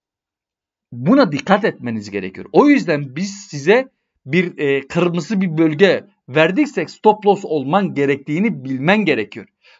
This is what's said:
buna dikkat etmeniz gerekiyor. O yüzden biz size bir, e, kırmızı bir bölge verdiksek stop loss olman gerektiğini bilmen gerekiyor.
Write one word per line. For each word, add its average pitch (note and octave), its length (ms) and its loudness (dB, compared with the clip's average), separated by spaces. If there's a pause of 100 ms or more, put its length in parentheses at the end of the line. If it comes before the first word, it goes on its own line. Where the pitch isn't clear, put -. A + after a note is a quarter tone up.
(920)
buna F3 400 2
dikkat G3 340 0
etmeniz A2+ 460 -6
gerekiyor. F#2+ 400 -8
O B3+ 180 6
yüzden D3+ 460 0
biz G3 340 -10
size F#3+ 400 0 (360)
bir, E3+ 320 -2
e, C#3 300 -2
kırmızı F3 540 -2
bir E3 160 -2
bölge D#3+ 500 2 (220)
verdiksek E3 600 0
stop G#3+ 360 0
loss G3 200 2
olman D#3 480 -2
gerektiğini C#3+ 720 -2
bilmen D3 420 0
gerekiyor. A2 420 -4 (320)